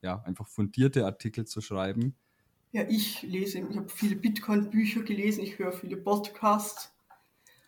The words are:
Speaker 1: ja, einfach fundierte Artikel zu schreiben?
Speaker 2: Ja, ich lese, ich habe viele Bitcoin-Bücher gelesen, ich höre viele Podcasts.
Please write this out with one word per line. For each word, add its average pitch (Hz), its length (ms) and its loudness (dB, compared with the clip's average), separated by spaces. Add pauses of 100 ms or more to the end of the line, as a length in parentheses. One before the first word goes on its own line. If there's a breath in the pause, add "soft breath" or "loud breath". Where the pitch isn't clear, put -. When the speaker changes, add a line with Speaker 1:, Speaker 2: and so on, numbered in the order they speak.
Speaker 1:
ja, 92 220 -4
einfach 92 240 -6
fundierte 117 580 2
Artikel 107 400 -4
zu - 160 -10
schreiben? 104 540 -2 (560)
Speaker 2:
Ja, 214 180 0
ich - 320 0
lese, 185 380 -4
ich 196 180 -6
habe - 120 -6
viele 202 260 0
Bitcoin-Bücher 214 880 2
gelesen, 202 400 0
ich 202 160 -8
höre 185 120 0
viele 180 260 -6
Podcasts. 208 920 0 (760 soft breath)